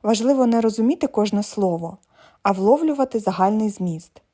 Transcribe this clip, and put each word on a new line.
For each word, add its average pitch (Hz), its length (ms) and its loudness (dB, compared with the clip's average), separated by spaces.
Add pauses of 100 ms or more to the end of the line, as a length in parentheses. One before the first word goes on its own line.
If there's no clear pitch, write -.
Важливо 233 420 2
не 233 160 2
розуміти 226 460 0
кожне 208 360 -2
слово, 175 540 -4 (460)
а 196 80 0
вловлювати 262 680 2
загальний 202 500 0
зміст. 175 520 -8 (120)